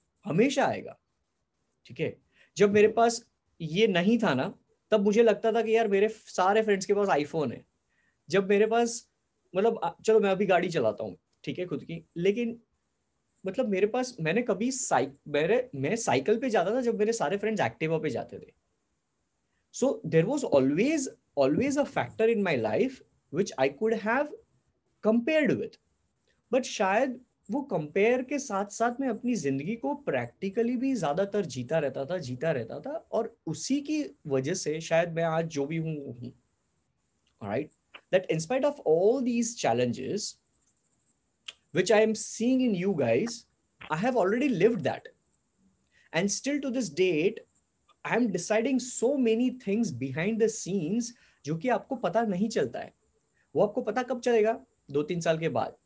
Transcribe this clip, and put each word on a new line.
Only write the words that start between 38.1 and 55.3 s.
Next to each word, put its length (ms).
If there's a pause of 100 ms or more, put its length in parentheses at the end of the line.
That 220
in 100
spite 260
of 80
all 420
these 240 (180)
challenges 560 (1600)
which 140
I 160
am 80
seeing 460 (100)
in 160
you 140
guys, 320 (600)
I 120
have 120
already 320
lived 320
that। 200 (1160)
And 140
still 300
to 160
this 240
date, 400 (720)
I 80
am 160
deciding 420
so 380
many 340 (180)
things 180 (160)
behind 340
the 120
scenes 560 (400)
जो 120
कि 120
आपको 280
पता 260
नहीं 260
चलता 300
है। 160 (600)
वो 60
आपको 200
पता 200
कब 180
चलेगा? 460 (240)
दो 120
तीन 180
साल 180